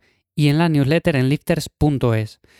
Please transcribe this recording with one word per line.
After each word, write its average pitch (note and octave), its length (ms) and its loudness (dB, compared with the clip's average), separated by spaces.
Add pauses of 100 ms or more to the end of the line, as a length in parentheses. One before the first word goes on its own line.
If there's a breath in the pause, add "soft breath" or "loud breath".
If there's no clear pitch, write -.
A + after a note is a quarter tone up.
(360)
y D3 120 0
en D3 100 2
la E3+ 120 2
newsletter D3+ 480 0
en C3 100 0
lifters D3 400 -2
punto C3 460 -2
es. A2 260 -6 (200 soft breath)